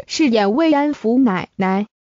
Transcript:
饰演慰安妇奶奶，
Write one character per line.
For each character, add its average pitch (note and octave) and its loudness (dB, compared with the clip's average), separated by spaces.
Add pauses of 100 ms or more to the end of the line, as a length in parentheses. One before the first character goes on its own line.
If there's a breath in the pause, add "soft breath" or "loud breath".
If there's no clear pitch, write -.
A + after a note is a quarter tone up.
饰 D#4 -2
演 G#3+ 0
慰 D#4+ 2
安 C#4+ 0
妇 A3+ -2
奶 G#3 0
奶， F#3+ -2 (120)